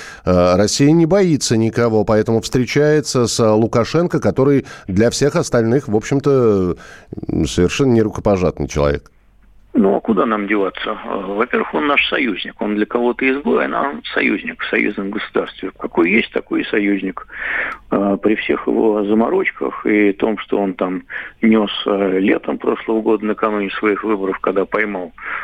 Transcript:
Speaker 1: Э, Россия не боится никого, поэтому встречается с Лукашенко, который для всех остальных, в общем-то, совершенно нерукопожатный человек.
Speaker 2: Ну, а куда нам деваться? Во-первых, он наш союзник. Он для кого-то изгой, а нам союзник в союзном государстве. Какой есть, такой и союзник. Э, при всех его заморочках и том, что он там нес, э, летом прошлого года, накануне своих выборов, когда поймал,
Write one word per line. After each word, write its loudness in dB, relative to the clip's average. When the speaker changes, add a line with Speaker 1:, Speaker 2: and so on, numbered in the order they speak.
Speaker 1:
Э, 4
Россия 4
не 6
боится 2
никого, 2
поэтому 2
встречается 0
с 0
Лукашенко, 2
который 2
для 2
всех 0
остальных, 0
в 0
общем-то, 2
совершенно 2
нерукопожатный 0
человек. -2
Speaker 2:
Ну, 4
а 0
куда 0
нам -2
деваться? -2
Во-первых, -4
он -2
наш 0
союзник. -4
Он -2
для 0
кого-то 0
изгой, 0
а -4
нам -4
союзник -2
в -8
союзном -2
государстве. -6
Какой 0
есть, 0
такой -4
и -4
союзник. -2
Э, 2
при 2
всех -4
его 2
заморочках 0
и 4
том, -2
что -2
он -2
там -4
нес, 4
э, 2
летом 0
прошлого -2
года, 0
накануне -2
своих -2
выборов, -2
когда 0
поймал, -4